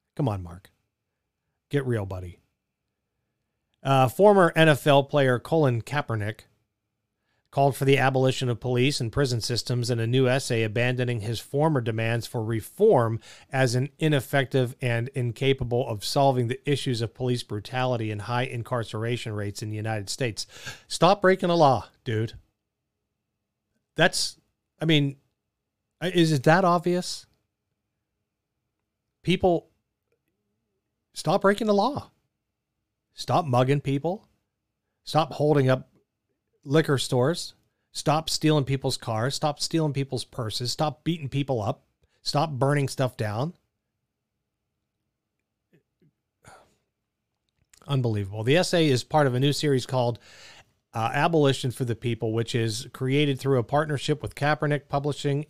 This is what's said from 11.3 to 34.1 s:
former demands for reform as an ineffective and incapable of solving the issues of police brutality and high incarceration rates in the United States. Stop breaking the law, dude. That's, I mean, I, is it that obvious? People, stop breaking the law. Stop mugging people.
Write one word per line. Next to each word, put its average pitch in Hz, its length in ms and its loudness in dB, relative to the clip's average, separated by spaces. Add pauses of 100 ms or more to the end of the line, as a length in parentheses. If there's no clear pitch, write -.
former 147 400 0
demands 113 480 -2
for 117 160 -6
reform 113 720 2 (320)
as 131 260 0
an 131 120 -2 (100)
ineffective 135 840 0
and 120 340 -2
incapable 127 720 -2
of 110 160 -8
solving 127 460 2
the 123 100 -6 (100)
issues 131 300 -2
of 113 140 -6
police 127 300 -4
brutality 113 680 -4
and 107 120 -8
high 120 200 -2
incarceration 117 880 -6
rates 104 320 -8
in 107 60 -8
the 107 80 -8
United 107 320 -6
States. - 360 -6 (440)
Stop 196 320 2
breaking 185 260 2
the 170 80 2
law, 139 320 4 (160)
dude. 113 300 -4 (1600)
That's, - 400 0 (460)
I - 20 -6
mean, 143 320 4 (840)
I, 165 80 -4
is 165 240 2
it 135 100 0
that 175 220 4
obvious? 175 600 0 (2000)
People, 180 460 0 (1400)
stop - 300 -2
breaking 208 240 2
the 208 60 4
law. 226 380 0 (1000)
Stop 160 320 -2
mugging 131 340 2
people. 143 480 -4 (800)